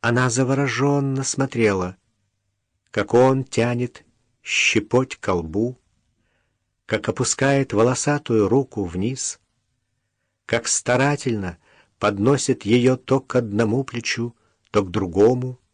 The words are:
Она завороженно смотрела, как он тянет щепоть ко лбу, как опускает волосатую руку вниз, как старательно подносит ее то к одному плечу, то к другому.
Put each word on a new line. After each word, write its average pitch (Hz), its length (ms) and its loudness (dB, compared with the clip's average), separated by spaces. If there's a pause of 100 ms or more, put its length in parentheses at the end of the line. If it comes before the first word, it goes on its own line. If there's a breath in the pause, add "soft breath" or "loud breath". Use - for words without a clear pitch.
Она 123 300 2
завороженно 135 920 0
смотрела, 107 760 -2 (920)
как 101 240 -2
он 131 300 4
тянет 120 640 -4 (360)
щепоть - 760 0
ко - 180 -4
лбу, 90 440 -4 (1080)
как - 220 -4
опускает 135 640 0
волосатую 120 760 2
руку 120 360 0
вниз, 95 560 -6 (1040)
как 117 220 -2
старательно 123 920 -2 (400 soft breath)
подносит 107 680 0
ее 123 320 4
то 131 240 0
к - 160 -6
одному 113 480 0
плечу, 120 520 -8 (340)
то 107 120 2
к 92 80 -6
другому. 107 680 0 (140)